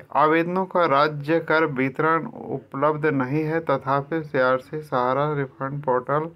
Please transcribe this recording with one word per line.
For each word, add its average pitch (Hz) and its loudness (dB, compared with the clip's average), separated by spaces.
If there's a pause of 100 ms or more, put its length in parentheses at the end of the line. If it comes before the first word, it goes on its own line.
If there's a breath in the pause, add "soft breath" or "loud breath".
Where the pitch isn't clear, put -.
(160)
आवेदनों 165 2
का 185 2
राज्य 147 2
कर 160 2
वितरण 151 0
उपलब्ध 147 -4
नहीं 139 0
है, 156 -2
तथापि 139 -2
सीआरसी 131 0
सहारा 139 0
रिफंड 139 -6
पोर्टल 127 0 (160)